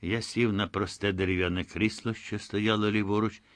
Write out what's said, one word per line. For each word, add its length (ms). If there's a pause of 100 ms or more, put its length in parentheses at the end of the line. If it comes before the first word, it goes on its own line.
Я 180
сів 320
на 140
просте 440
дерев'яне 520
крісло, 500
що 260
стояло 520
ліворуч 500 (140)